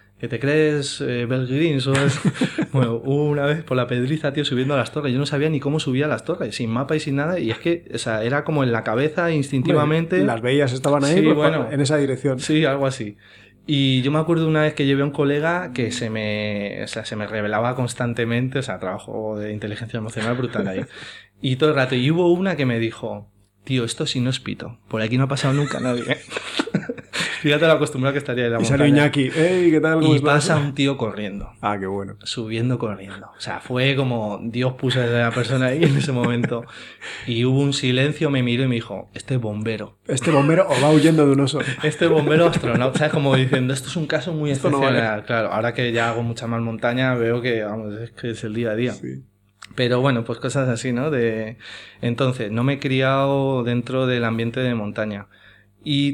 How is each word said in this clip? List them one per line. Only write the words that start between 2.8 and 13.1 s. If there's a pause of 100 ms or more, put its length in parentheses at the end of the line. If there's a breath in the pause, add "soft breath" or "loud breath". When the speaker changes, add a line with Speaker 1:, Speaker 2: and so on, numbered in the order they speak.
Speaker 1:
hubo
una
vez
por
la
Pedriza,
tío,
subiendo
a
las
torres.
Yo
no
sabía
ni
cómo
subía
a
las
torres,
sin
mapa
y
sin
nada.
Y
es
que,
o
sea,
era
como
en
la
cabeza,
instintivamente.
Speaker 2:
Hombre,
las
veías,
estaban
ahí,
Speaker 1:
Sí,
Speaker 2:
pues,
Speaker 1:
bueno.
Speaker 2:
en
esa
dirección.
Speaker 1:
Sí,
algo
así. (500 soft breath)